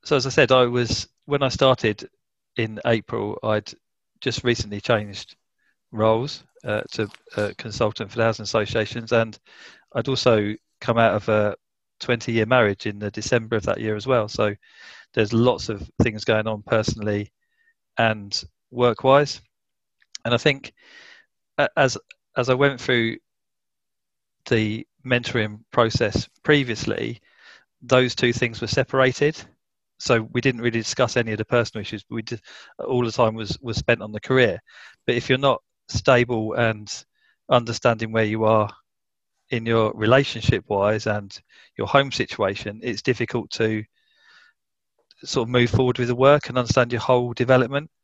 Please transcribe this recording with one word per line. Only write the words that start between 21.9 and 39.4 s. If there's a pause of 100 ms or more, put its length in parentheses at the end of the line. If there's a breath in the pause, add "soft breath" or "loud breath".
as
I
went
through (1300)
the (200)
mentoring (120)
process (160)
previously, (600 soft breath)
those
two
things
were
separated. (580)
So
we
didn't
really
discuss
any
of
the
personal
issues,
but
we
did, (380 loud breath)
all
the
time
was,
was
spent
on
the
career. (440 loud breath)
But
if
you're
not (240)
stable
and (580)
understanding
where
you
are (840)